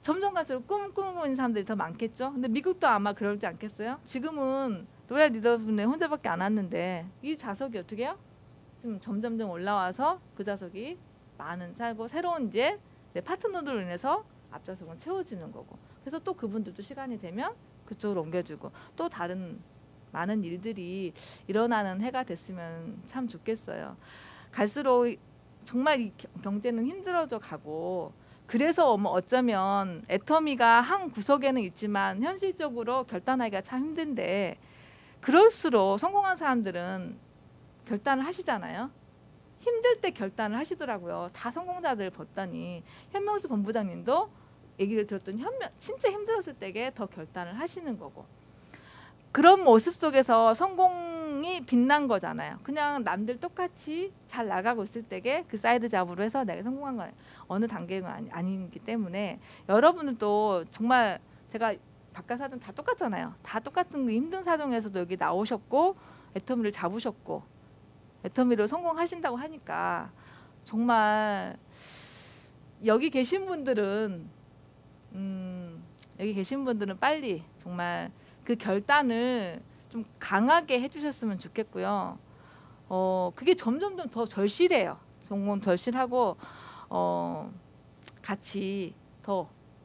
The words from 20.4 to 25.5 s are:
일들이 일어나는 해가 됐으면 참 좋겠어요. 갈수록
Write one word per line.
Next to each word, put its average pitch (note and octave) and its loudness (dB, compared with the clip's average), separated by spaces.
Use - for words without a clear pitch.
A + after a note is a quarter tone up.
일들이 F3+ -6
일어나는 G#3 2
해가 B3 -2
됐으면 E3+ -12
참 B3+ -6
좋겠어요. - -8
갈수록 B3 2